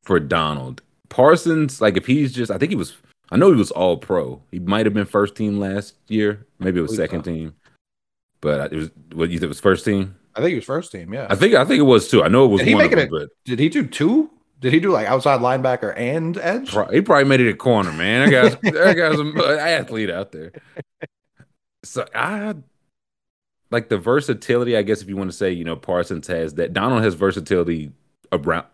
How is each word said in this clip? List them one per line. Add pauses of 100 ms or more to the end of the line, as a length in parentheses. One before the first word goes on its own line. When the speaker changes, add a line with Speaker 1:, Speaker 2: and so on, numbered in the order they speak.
Speaker 1:
for
Donald. (260)
Parsons,
like,
if
he's
just,
I
think
he
was, (360)
I
know
he
was
all
pro. (120)
He
might
have
been
first
team
last (140)
year. (140)
Maybe
it
was
Speaker 2:
Believe
Speaker 1:
second
Speaker 2:
so.
Speaker 1:
team. (840)
But
it
was, (220)
what,
you
said
it
was
first
team? (220)
Speaker 2:
I
think
he
was
first
team,
yeah.
Speaker 1:
I
think,
I
think
it
was
too.
I
know
it
was
Speaker 2:
Did
he
Speaker 1:
one
Speaker 2:
make
Speaker 1:
of
Speaker 2:
it
Speaker 1:
them,
Speaker 2:
a,
Speaker 1:
but (160)
Speaker 2:
did
he
do
two? (300)
Did
he
do,
like,
outside
linebacker
and
edge?
Speaker 1:
Pro-,
he
probably
made
it
at
corner,
man.
That
guy's,
Speaker 2:
<laughs>
Speaker 1:
that
guy's
an
athlete
out
there. (1300)
So
I, (1160)
like,
the
versatility,
I
guess,
if
you
wanna
say,
you
know,
Parsons
has
that.
Donald
has
versatility (420)
around,